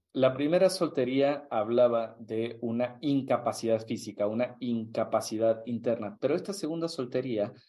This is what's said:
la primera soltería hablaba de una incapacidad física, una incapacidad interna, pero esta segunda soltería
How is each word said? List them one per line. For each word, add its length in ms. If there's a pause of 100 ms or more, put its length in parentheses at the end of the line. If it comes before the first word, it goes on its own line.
(120)
la 220
primera 340
soltería 800
hablaba 680
de 440
una 380
incapacidad 880
física, 400
una 340
incapacidad 1040
interna, 540
pero 140
esta 180
segunda 360
soltería 640 (160)